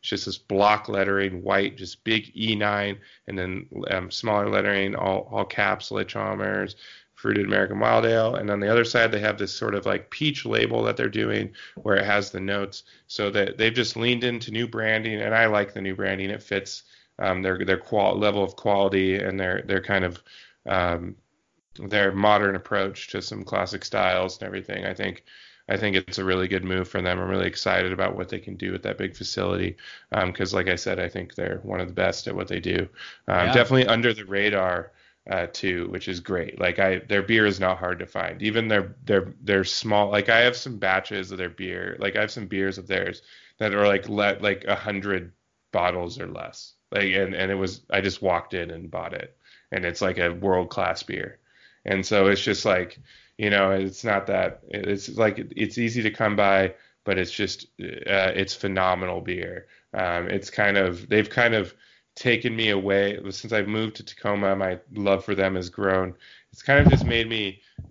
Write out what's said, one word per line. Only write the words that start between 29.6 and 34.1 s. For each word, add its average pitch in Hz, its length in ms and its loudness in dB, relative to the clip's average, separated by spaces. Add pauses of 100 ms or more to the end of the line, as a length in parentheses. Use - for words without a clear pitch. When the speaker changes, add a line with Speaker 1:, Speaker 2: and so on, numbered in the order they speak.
Speaker 1:
Um, 92 200 0
'cause 95 220 -4
like 92 140 2
I 90 80 2
said, 92 240 -4
I 87 80 -2
think 87 260 -10
they're 92 300 -4
one 98 160 -4
of 90 80 -4
the 90 60 -12
best 92 340 0
at 95 80 -6
what 95 100 -4
they 92 140 -6
do. 90 280 -2 (380)
Um, 90 220 2
Speaker 2:
Yeah. 120 40 2
Speaker 1:
definitely 127 360 6
under 117 260 4